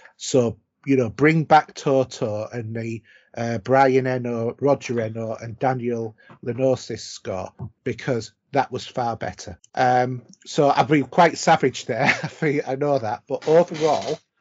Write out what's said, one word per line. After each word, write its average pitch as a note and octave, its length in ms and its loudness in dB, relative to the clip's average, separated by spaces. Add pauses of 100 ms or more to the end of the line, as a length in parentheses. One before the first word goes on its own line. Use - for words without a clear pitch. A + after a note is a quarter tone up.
(160)
So, A#2+ 420 0 (280)
you C3+ 100 2
know, B2 140 2
bring D#3 340 2
back D3+ 300 4
Toto B2+ 760 -2
and A2+ 260 -10
the, A2+ 260 -8 (340)
uh, A#2 220 -4
Brian C3 480 4
Eno, A#2+ 540 -4
Roger C3+ 420 0
Eno A2+ 320 -6
and A2 240 -12
Daniel A#2+ 580 -2 (300)
Lanosis B2 540 -2
score, F#2+ 520 -10 (320)
because A#2+ 480 -4 (200)
that C3 200 -2
was B2 140 -8
far A#2 300 -6
better. G#2+ 420 -12 (160)
Um, B2+ 500 0 (220)
so C#3+ 240 2
I've C#3+ 200 2
been D3 160 2
quite E3+ 320 4
savage - 480 2
there. A#2+ 180 -2
<laughs> - 200 0
I D3+ 40 -8
think C#3+ 400 -2
I C3 80 -4
know C#3+ 240 0
that. G#2+ 280 -6
But C3+ 200 -6
overall, D3+ 720 2 (220)